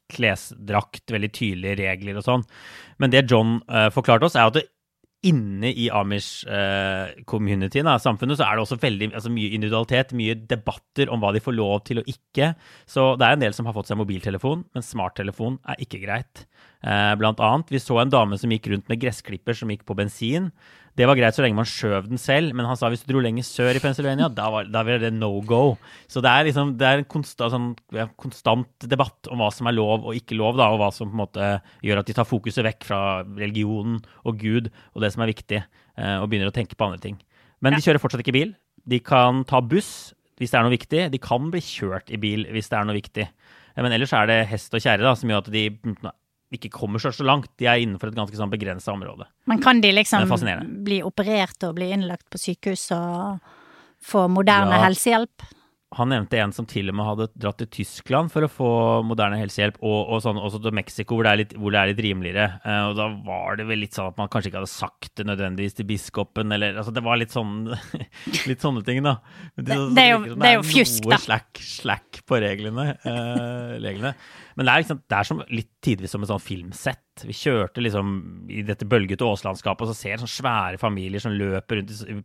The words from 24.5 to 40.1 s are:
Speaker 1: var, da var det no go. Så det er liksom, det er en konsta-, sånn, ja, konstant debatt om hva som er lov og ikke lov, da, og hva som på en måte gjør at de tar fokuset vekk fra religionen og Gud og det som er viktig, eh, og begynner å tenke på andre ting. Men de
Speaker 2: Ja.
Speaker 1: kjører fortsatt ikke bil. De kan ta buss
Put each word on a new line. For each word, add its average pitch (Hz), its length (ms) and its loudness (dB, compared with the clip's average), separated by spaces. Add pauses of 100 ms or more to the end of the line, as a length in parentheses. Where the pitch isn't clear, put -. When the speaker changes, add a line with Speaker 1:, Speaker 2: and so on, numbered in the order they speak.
Speaker 1:
var, 107 180 -2
da 113 160 0
var 120 140 0
det 113 160 0
no 104 260 -2
go. 120 360 4 (340)
Så 127 100 -4
det 123 80 6
er 135 160 8
liksom, 143 320 0
det 135 80 2
er 131 140 6
en 139 100 -6
konsta-, 139 400 -4
sånn, 120 220 -2 (240)
ja, 110 100 -4 (140)
konstant 123 480 -2 (180)
debatt 131 460 -2
om 123 100 -4
hva 107 100 2
som 120 200 -8
er - 80 0
lov 107 260 2
og 113 80 -6
ikke 117 240 -6
lov, 110 220 2
da, 117 100 6
og 110 140 2
hva 101 100 2
som 107 160 -8
på 104 60 -8
en 110 80 -2
måte 101 240 -4 (340)
gjør 101 220 0
at - 80 -8
de - 80 -10
tar 117 100 2
fokuset 110 380 -2
vekk - 180 -6
fra 101 140 -2 (240)
religionen 104 800 -4 (200)
og 113 200 -4
Gud 113 260 0 (240)
og 107 80 -8
det 104 140 0
som 120 100 -2
er 113 80 0
viktig, 104 300 -6 (340)
eh, 98 220 -4
og 104 100 -4
begynner 101 220 0
å - 80 -8
tenke 101 180 -6
på 113 80 0
andre 90 160 -6
ting. 98 160 -10 (440)
Men 131 120 4
de 151 80 4
Speaker 2:
Ja. - 80 0
Speaker 1:
kjører 147 140 4
fortsatt 123 180 -2
ikke 131 140 -2
bil. 165 180 0 (340)
De 123 120 2
kan 127 460 4
ta 131 160 4
buss 143 520 -4 (240)